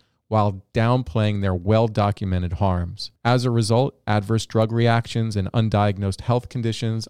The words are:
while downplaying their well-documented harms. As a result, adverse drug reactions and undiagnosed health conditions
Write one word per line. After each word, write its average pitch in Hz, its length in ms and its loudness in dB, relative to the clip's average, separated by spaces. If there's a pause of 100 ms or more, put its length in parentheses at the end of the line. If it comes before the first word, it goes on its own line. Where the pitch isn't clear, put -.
(280)
while 104 360 0 (100)
downplaying 113 680 0
their 95 120 0
well-documented 101 1000 0
harms. 90 580 -2 (120)
As 123 220 2
a 127 60 0
result, 117 440 2 (120)
adverse 107 400 0
drug 110 240 0
reactions 117 640 0
and 98 160 -2
undiagnosed 104 720 0
health 120 280 0
conditions 113 600 -4